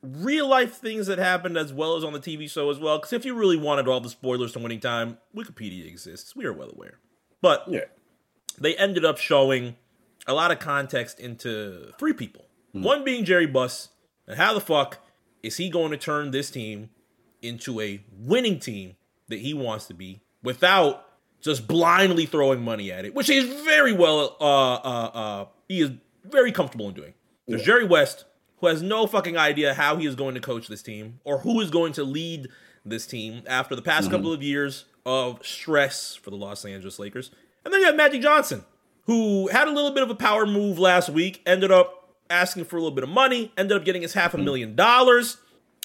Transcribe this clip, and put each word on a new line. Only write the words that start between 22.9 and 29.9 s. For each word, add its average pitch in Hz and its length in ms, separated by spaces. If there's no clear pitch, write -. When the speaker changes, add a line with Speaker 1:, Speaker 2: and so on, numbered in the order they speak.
Speaker 1:
at 92 140
it, - 80
which 269 140
he's 269 160
very 302 300
well, 156 480
uh, 139 340
uh, 120 380
uh, 104 320
he 185 140
is 143 100
very 247 280
comfortable 120 380
in 92 60
doing. 73 180
There's 117 140
Speaker 2:
Yeah. 117 60
Speaker 1:
Jerry 233 180
West, 160 400
who 175 100
has 160 140
no 214 240
fucking 185 320
idea 151 380
how 147 220